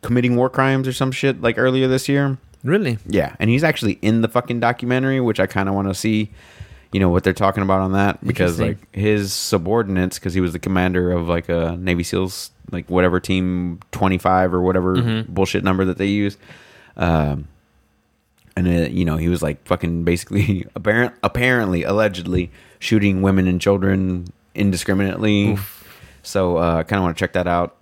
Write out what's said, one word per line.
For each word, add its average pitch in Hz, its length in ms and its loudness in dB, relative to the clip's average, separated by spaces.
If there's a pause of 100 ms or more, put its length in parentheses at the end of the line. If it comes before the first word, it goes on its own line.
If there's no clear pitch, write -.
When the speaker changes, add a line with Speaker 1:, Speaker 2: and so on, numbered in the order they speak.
Speaker 1:
committing 123 340 2
war 127 120 2
crimes 135 380 0
or 131 60 -4
some 131 180 -2
shit, 131 320 -2
like, 117 160 0
earlier 131 300 2
this 131 200 0
year. 139 300 0 (240)
Speaker 2:
Really? 127 360 0 (100)
Speaker 1:
Yeah, 82 320 0
and 110 100 2
he's 135 140 2
actually 135 380 0
in 110 200 2
the 113 60 0
fucking 120 320 -2
documentary, 127 600 0
which 113 200 0
I 95 80 2
kinda 98 240 -2
wanna 98 220 0
see, 107 360 -2 (640)
you 98 80 2
know, 95 80 6
what 87 160 4
they're 95 80 4
talking 98 320 0
about 95 160 2
on 95 120 0
that, 98 320 0
because, 87 360 0
Speaker 2:
Interesting. - 320 -4
Speaker 1:
like, - 100 -12
his 104 300 0
subordinates, 95 880 -2
'cause 87 140 -6
he 95 60 2
was 87 120 0
the 87 80 -8
commander 90 500 0
of, 87 180 -2
like, 85 200 -2
a 85 320 -2
Navy 87 240 0
seals, 92 460 -4 (200)
like, 87 180 -8
whatever 90 300 2
team 90 600 -4 (100)
twenty-five 92 640 0
or 90 80 2
whatever 92 340 0
Speaker 2:
Mm-hmm. 113 360 -2
Speaker 1:
bullshit 92 320 -2
number 92 200 2
that 92 140 -2
they 98 80 -2
use. 101 300 -2 (600)
Um, 73 520 0 (1080)
and, 90 120 0
uh, 85 200 2
you 87 160 -2
know, 80 120 0
he 82 120 0
was, 85 140 0
like, 76 240 -6
fucking 85 380 -2
basically 92 680 0
<laughs> - 60 -20
apparent-, 113 380 0 (100)
apparently, 120 580 2
allegedly 92 680 0 (280)
shooting 101 440 2
women 95 260 4
and 90 120 2
children 95 640 0 (280)
indiscriminately. 101 1000 2
Speaker 2:
Oof. 98 300 -8 (400)
Speaker 1:
So, 90 360 0
uh, 85 180 2
I 80 80 0
kinda 101 180 0
wanna 85 120 0
check 90 180 -4
that 90 160 -2
out 87 340 0